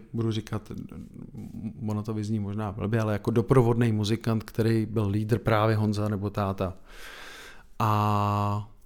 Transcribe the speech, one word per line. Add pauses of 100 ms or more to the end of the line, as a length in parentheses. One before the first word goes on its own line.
(120)
budu
říkat, (1160)
ono
to
vyzní
možná
blbě,
ale
jako
doprovodnej
muzikant,
který
byl
lídr
právě
Honza
nebo
táta. (1040)
A (180)